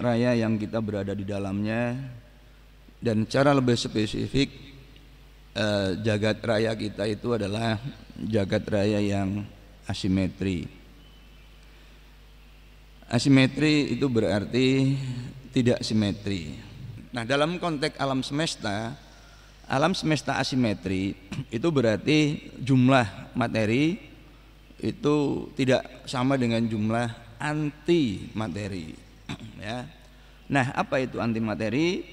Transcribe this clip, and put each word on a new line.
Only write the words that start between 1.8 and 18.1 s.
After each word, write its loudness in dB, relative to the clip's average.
dan 2
secara 4
lebih 4
spesifik, 0
eh, 2
jagat 0
raya 2
kita -4
itu -2
adalah -2
jagat 0
raya 2
yang 0
asimetri. 0
Asimetri 4
itu 0
berarti 2
tidak 2
simetri. -2
Nah, -6
dalam 0
konteks -2
alam 0